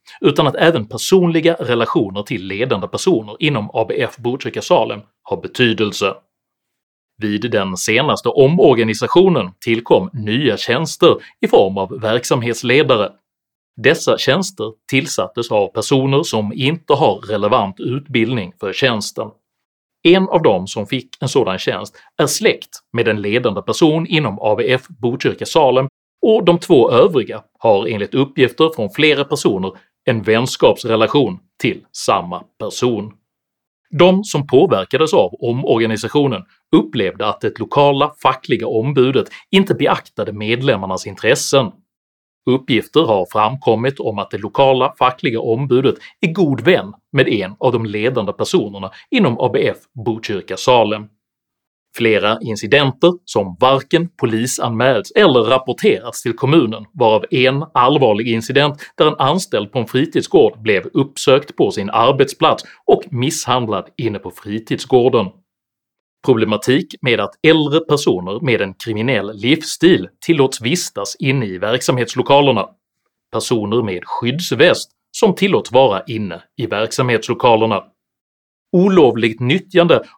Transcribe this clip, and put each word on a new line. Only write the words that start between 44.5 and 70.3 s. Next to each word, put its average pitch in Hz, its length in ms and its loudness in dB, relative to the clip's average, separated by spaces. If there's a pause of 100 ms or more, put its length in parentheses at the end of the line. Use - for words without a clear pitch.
fackliga 127 420 -2
ombudet 127 540 0 (260)
är 170 120 0
god 151 280 0
vän 107 340 0 (180)
med 131 160 2
en 101 300 -2
av 135 140 2
de 113 140 -2
ledande 107 460 -2
personerna 101 580 -4 (200)
inom 185 300 0
A 127 120 0
B 107 160 0
F - 80 -4 (280)
Botkyrka 107 520 -6
Salem. 107 520 0 (880)
Flera 110 440 0
incidenter 135 720 0 (120)
som 98 360 -4
varken 135 480 0 (120)
polisanmälts 117 880 -2
eller 165 300 4
rapporterats 120 840 -2
till 117 140 -6
kommunen, 123 560 0
varav 110 380 2
en 139 340 2 (100)
allvarlig 123 540 2
incident 135 540 -2 (140)
där 160 100 4
en 151 120 0
anställd 135 540 -2
på 135 60 -4
en 113 80 -4
fritidsgård 139 720 2
blev 104 260 0
uppsökt - 720 0
på 117 140 0
sin 98 200 -6
arbetsplats 135 760 2 (220)
och - 240 4
misshandlad 123 840 -4
inne 104 220 -4
på 95 120 -12
fritidsgården. 117 960 0 (1000)
Problematik 110 760 0
med 117 200 0
att 101 140 -6 (120)
äldre 156 340 4
personer 110 600 -2
med 120 200 0
en 95 140 -4
kriminell 110 600 -4
livsstil 127 720 0 (180)
tillåts 139 340 0